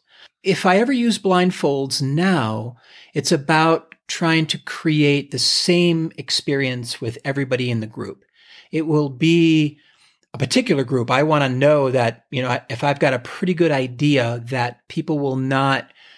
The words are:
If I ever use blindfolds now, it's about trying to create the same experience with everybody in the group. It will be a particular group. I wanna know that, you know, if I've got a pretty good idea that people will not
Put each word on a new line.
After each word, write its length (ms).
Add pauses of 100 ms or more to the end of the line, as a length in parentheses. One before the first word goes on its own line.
(420)
If 240
I 120
ever 140
use 260
blindfolds 840
now, 720 (380)
it's 180
about 640 (140)
trying 380
to 120
create 720
the 80
same 800
experience 840
with 240
everybody 460
in 100
the 60
group. 380 (480)
It 140
will 220
be 720 (560)
a 40
particular 460
group. 260
I 120
wanna 260
know 420
that, 400
you 120
know, 260
if 160
I've 140
got 160
a 40
pretty 360
good 160
idea 760
that 420
people 300
will 180
not 540 (280)